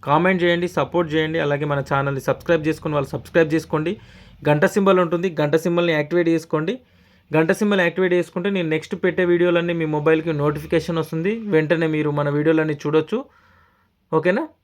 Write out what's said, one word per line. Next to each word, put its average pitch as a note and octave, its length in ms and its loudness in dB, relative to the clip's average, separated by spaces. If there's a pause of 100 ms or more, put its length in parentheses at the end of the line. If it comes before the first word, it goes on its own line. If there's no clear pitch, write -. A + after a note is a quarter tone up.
కామెంట్ F3 360 2
చేయండి, F3 220 2 (100)
సపోర్ట్ E3 380 0
చేయండి. D#3+ 320 0
అలాగే C#3+ 260 -2
మన C#3+ 80 0 (100)
ఛానల్ని C#3 380 -2
సబ్స్క్రైబ్ D#3+ 400 0
చేసుకుని D#3 280 -4
వాళ్ళు C#3 180 -2
సబ్స్క్రైబ్ D#3 400 0
చేసుకోండి. D#3 380 -2 (560)
గంట D3 160 4 (100)
సింబల్ G3 300 4
ఉంటుంది, E3+ 240 -2 (120)
గంట D3+ 240 2
సింబల్ని E3+ 340 2
యాక్టివేట్ E3 380 0
చేసుకోండి. D#3+ 380 -4 (640)
గంట D#3+ 140 2 (100)
సింబల్ G3+ 260 2
యాక్టివేట్ F3 340 0
చేసుకుంటే F3 360 -4
నేను F3 180 -2
నెక్స్ట్ D#3 300 -6
పెట్టే F3+ 200 2 (100)
వీడియోలన్నీ F3 480 2
మీ D#3 40 -2 (120)
మొబైల్కి D#3+ 340 2 (120)
నోటిఫికేషన్ D#3 580 -2
వస్తుంది, D#3+ 300 -4 (220)
వెంటనే D#3+ 420 2
మీరు D3+ 240 -2
మన D3 80 -2 (100)
వీడియోలన్నీ D#3 380 2 (100)
చూడొచ్చు, D#3 340 0 (960)
ఓకేనా? F3+ 260 0 (200)